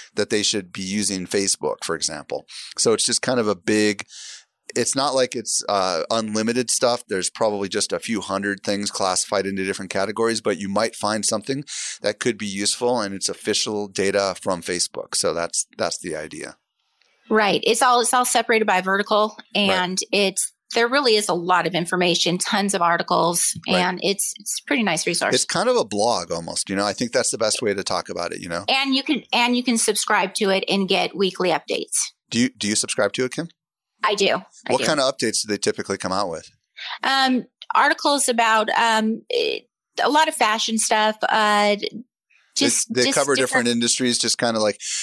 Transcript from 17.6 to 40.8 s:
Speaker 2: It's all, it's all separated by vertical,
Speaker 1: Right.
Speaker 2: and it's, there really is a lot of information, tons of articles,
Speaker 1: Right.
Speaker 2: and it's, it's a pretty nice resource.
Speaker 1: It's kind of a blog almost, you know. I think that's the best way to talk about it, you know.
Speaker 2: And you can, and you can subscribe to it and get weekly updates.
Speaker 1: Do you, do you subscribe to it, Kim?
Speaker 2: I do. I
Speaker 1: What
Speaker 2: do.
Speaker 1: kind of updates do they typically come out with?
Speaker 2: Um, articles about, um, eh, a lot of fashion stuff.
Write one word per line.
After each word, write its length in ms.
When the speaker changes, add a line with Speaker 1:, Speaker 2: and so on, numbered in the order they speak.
Speaker 2:
It's 180
all, 200
it's 120
all 120
separated 400
by 160
vertical, 560
Speaker 1:
Right. 140
Speaker 2:
and 280
it's, 400
there 160
really 260
is 140
a 40
lot 340
of 80
information, 600
tons 360
of 80
articles, 760
Speaker 1:
Right. 100
Speaker 2:
and 260
it's, 360
it's 220
a 60
pretty 160
nice 240
resource. 280
Speaker 1:
It's 100
kind 240
of 80
a 80
blog 460
almost, 380
you 60
know. 100
I 60
think 220
that's 180
the 60
best 240
way 120
to 100
talk 260
about 240
it, 80
you 80
know. 180
Speaker 2:
And 280
you 80
can, 280
and 240
you 80
can 140
subscribe 580
to 140
it 180
and 220
get 260
weekly 360
updates. 460
Speaker 1:
Do 100
you, 100
do 180
you 80
subscribe 380
to 120
it, 60
Kim? 160
Speaker 2:
I 60
do. 220
I 40
Speaker 1:
What 100
Speaker 2:
do. 40
Speaker 1:
kind 140
of 120
updates 300
do 60
they 100
typically 400
come 140
out 180
with? 180
Speaker 2:
Um, 440
articles 560
about, 480
um, 540
eh, 300
a 100
lot 180
of 80
fashion 420
stuff. 380